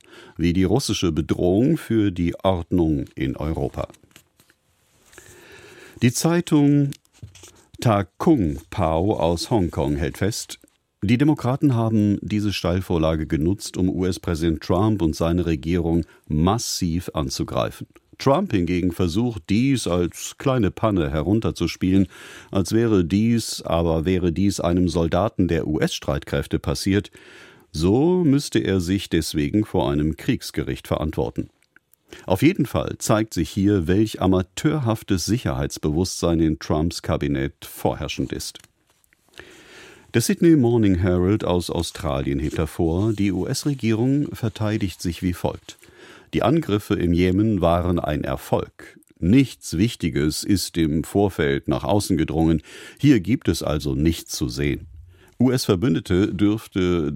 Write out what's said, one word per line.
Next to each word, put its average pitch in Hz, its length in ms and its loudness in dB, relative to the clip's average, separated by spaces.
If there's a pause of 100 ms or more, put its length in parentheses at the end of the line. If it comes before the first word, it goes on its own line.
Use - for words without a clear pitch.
(380)
wie 85 140 2
die 92 140 2
russische 95 480 0
Bedrohung 90 640 0
für 104 340 0
die 85 220 -2 (100)
Ordnung 85 600 0 (100)
in 65 220 -4
Europa." 71 500 -6 (2250)
Die 123 100 4
Zeitung 143 800 4 (880)
Takung 101 800 2 (120)
Pao 85 480 0
aus 82 320 0
Hongkong 80 460 0
hält 73 220 -4
fest, - 420 -4 (440)
die 117 160 2
Demokraten 143 560 2
haben 110 480 2
diese 104 280 -2
Steilvorlage 82 760 0
genutzt, 82 500 -2
um 92 100 2
U-S-Präsident 85 760 -2
Trump 98 420 0
und 78 120 0
seine 85 300 0
Regierung 82 600 0 (220)
massiv 87 840 -2
anzugreifen. 65 720 -4 (320)
Trump 170 340 0
hingegen 90 400 0
versucht, 95 560 -2
dies 120 380 0
als 87 540 -4
kleine 127 320 0
Panne 92 400 0
herunterzuspielen, 90 960 0 (420)
als 95 220 -2
wäre 110 340 4
dies, 110 560 0
aber 82 440 0
wäre 90 260 2
dies 95 280 0
einem 87 300 2
Soldaten 87 580 0
der 82 200 0
U-S-Streitkräfte 76 880 -2
passiert, 95 540 -2 (600)
so 135 520 2
müsste 143 340 0
er 95 240 0
sich 92 260 -2
deswegen 78 580 0
vor 71 260 0
einem 76 260 0
Kriegsgericht - 680 -4
verantworten. - 640 -4 (760)
Auf 95 160 0
jeden 160 240 2
Fall - 320 -4
zeigt 110 380 0
sich 82 160 -2
hier, 98 340 2
welch 104 340 0
amateurhaftes 107 1080 0
Sicherheitsbewusstsein 82 1120 -2
in 78 180 0
Trumps 85 460 -4
Kabinett 71 600 -4
vorherrschend - 680 -6
ist. - 240 -10 (1600)
Der 120 80 4
Sydney 170 340 4
Morning 117 400 4
Herald 90 480 2
aus 90 260 0
Australien 69 720 -4
hebt 73 180 -4
hervor, 87 540 0
die 98 220 0
U-S-Regierung 127 1000 -2
verteidigt 107 680 -4
sich 87 200 -6
wie 92 120 0
folgt: - 440 -6 (560)
"Die - 100 0
Angriffe 104 520 0
im 87 180 0
Jemen 92 460 2
waren 85 400 2
ein 76 240 -2
Erfolg. - 720 -6 (220)
Nichts 117 580 2
Wichtiges 76 680 -2
ist - 320 0
im 80 260 0
Vorfeld 85 640 0
nach 67 160 -2
außen 95 340 0
gedrungen. 80 460 0 (340)
Hier 135 220 4
gibt 98 300 -2
es 87 120 -2
also 71 340 -2
nichts 80 360 -2
zu 76 160 -4
sehen." 67 400 -4 (540)
U-S-Verbündete 104 920 2
dürfte 90 840 0